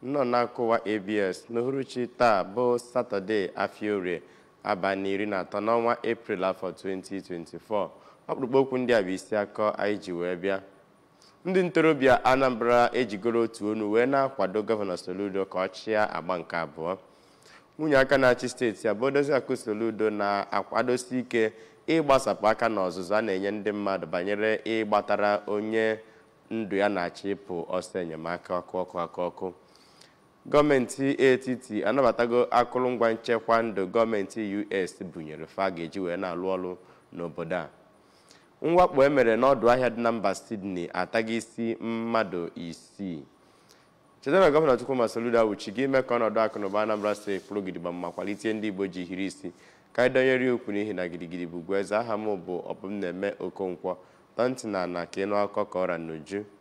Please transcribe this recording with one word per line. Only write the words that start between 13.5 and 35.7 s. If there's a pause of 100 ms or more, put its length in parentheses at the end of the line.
onu
wee
na-akwado
Gọvanọ
Soludo
ka
ọ
chịa
agba
nke
abụọ. (840)
Nwunye
aka
na-achị
steeti
a
bụ
Odoziakụ
Soludo
na-akwadosi
ike (340)
ịgbasapụ
aka
n'ọzụzụ
a
na-enye
ndị
mmadụ
banyere
ịgbatara
onye (520)
ndụ
ya
na-achọ
ịpụ (120)
ọsọ
enyemaka
ọkụ (100)
ọkụ
aka
ọkụ. (960)
Gọọmenti
etiti
anabatago
akụrụngwa
nchekwa
ndụ (120)
gọọmenti (160)
U
S
bunyere
fa